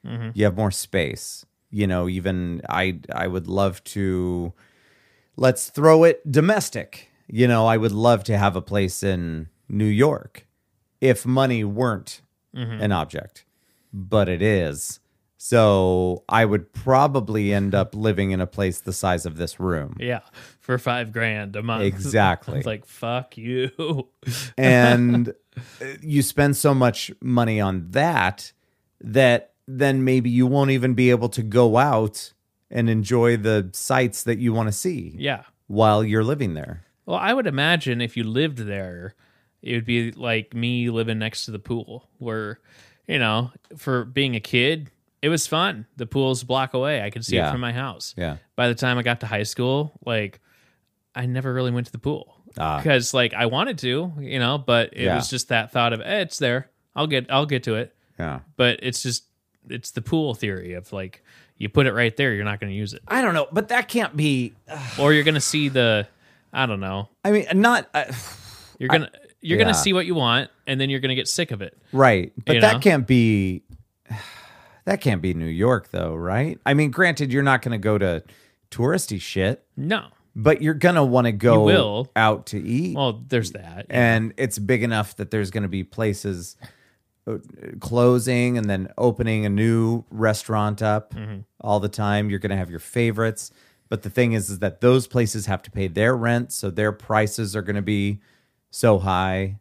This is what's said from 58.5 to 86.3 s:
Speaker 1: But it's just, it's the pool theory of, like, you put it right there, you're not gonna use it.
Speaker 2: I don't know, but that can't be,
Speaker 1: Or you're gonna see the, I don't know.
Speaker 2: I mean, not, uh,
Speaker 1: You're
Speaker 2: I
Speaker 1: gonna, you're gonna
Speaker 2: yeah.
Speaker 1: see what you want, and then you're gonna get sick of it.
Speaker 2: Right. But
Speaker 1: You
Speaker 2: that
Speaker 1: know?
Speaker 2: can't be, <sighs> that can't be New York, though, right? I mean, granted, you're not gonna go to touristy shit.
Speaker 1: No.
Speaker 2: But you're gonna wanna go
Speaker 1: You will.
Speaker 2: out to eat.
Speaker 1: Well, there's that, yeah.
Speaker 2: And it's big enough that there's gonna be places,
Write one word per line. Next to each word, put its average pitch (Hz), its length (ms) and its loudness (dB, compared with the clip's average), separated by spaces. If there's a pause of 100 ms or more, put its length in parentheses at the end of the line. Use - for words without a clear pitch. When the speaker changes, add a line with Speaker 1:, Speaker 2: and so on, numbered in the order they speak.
Speaker 1:
But 123 260 2
it's 123 200 -6
just, 120 220 -6 (440)
it's 127 220 -12
the 120 100 -8
pool 151 340 -2
theory 92 380 -8
of, 90 180 -14
like, 95 320 -12 (380)
you 107 80 -6
put 139 180 4
it 113 60 2
right 117 240 0
there, 135 180 0
you're 101 100 -4
not 104 140 -4
gonna 101 140 -8
use 101 220 -8
it. - 120 -20
Speaker 2:
I 247 160 0
don't 190 120 0
know, 147 180 0
but 208 160 -2
that 247 180 -2
can't 202 300 -4
be, 139 380 0 (440)
Speaker 1:
Or 143 140 6
you're 151 120 6
gonna 151 180 2
see 147 260 -2
the, 117 400 2 (440)
I 131 140 0
don't 104 140 -4
know. 95 300 -8 (140)
Speaker 2:
I 202 60 0
mean, 208 240 2
not, 220 400 4
uh, 147 100 0 (760)
Speaker 1:
You're 127 120 -4
Speaker 2:
I 151 80 4
Speaker 1:
gonna, 151 120 -2 (320)
you're 170 160 0
gonna 226 120 4
Speaker 2:
yeah. - 40 2
Speaker 1:
see 202 180 2
what 180 140 0
you 180 80 -2
want, 127 360 0 (160)
and 135 140 -2
then 135 100 0
you're 135 100 -2
gonna 131 140 -2
get 127 140 -4
sick - 240 -4
of 101 100 -8
it. - 160 -14 (140)
Speaker 2:
Right. 120 400 6 (140)
But 123 100 4
Speaker 1:
You 117 60 6
Speaker 2:
that 110 120 8
Speaker 1:
know? 123 60 0
Speaker 2:
can't 147 260 4
be, 104 560 4 (460)
<sighs> - 800 -16
that 98 140 -2
can't 101 220 0
be 90 120 -2
New 82 120 -4
York, 98 440 0
though, 82 240 -4
right? 98 500 -4
I 139 100 2
mean, 147 160 2
granted, 147 420 0
you're 139 100 2
not 131 200 2
gonna 117 160 -4
go 104 200 0
to 87 240 0 (480)
touristy 123 500 -2
shit. 98 440 -2 (120)
Speaker 1:
No. 170 300 -4 (280)
Speaker 2:
But 139 280 2
you're 156 120 2
gonna 165 300 4
wanna 120 280 4
go 113 220 4 (140)
Speaker 1:
You 104 60 8
will. 117 420 0
Speaker 2:
out 110 300 4
to 104 140 -8
eat. 135 360 -4
Speaker 1:
Well, 123 320 -2
there's 117 240 -2
that, 87 380 -14
yeah. 117 240 4
Speaker 2:
And 110 240 0
it's 127 200 -4
big 107 240 0
enough 110 340 -2
that 101 140 -8
there's 101 200 -2
gonna 101 180 -4
be 92 160 -4
places, 98 720 -4 (680)